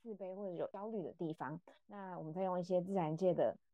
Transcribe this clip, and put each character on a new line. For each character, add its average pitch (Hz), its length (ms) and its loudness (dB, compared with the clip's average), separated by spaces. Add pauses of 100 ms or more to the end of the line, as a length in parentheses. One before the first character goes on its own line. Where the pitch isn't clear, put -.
自 233 140 -10
卑 190 180 -8
或 202 140 -6
者 180 40 -4
有 160 200 -2
焦 202 160 -8
虑 220 160 -4
的 117 80 -6
地 160 200 -2
方。 151 280 -4 (260)
那 190 320 -10
我 - 60 -8
们 156 100 -8
再 185 80 0
用 180 160 2
一 175 60 0
些 180 180 4
自 185 100 -4
然 165 240 2
界 180 160 6
的 123 240 4 (180)